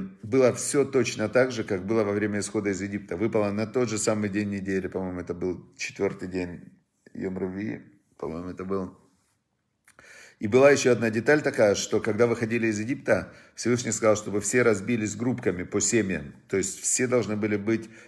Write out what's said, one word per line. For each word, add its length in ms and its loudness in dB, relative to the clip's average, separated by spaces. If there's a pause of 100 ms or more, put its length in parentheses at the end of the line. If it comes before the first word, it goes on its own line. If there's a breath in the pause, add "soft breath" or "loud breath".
(220)
было 320 4
все 320 0
точно 440 0
так 220 4
же, 120 -4
как 200 -2
было 200 2
во 100 0
время 280 0
исхода 280 -2
из 100 -2
Египта. 380 -6
Выпало 340 0
на 140 -2
тот 240 0
же 80 -2
самый 320 0
день 220 -2
недели, 360 -4
по-моему, 320 -6
это 140 -8
был 320 -6 (120)
четвертый 500 -6
день 320 -6 (560)
Йом 240 -6
Ревии, 420 -6 (380)
по-моему, 320 -8
это 140 -10
был. 300 -4 (1400 loud breath)
И 100 -4
была 220 8
еще 220 6
одна 180 2
деталь 320 4
такая, 320 4
что 260 0
когда 280 2
выходили 400 0
из 120 -2
Египта, 540 -2 (220 loud breath)
Всевышний 360 0
сказал, 240 4
чтобы 260 -4
все 200 2
разбились 540 0
группками 480 -2
по 180 -2
семьям. 540 -2 (120)
То 100 -2
есть 220 -4
все 280 0
должны 280 0
были 220 0
быть 320 -2 (180 loud breath)